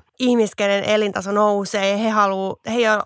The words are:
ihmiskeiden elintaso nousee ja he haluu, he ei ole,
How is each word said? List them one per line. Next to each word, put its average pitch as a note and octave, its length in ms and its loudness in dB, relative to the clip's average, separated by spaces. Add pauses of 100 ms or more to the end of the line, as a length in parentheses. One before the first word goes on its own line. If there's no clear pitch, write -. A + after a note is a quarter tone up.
(180)
ihmiskeiden G#3+ 680 0
elintaso G3+ 480 -2
nousee G3+ 580 0
ja G3+ 60 0
he A3 140 0
haluu, G3 560 0
he A3+ 80 -6
ei A#3 140 2
ole, G#3+ 160 0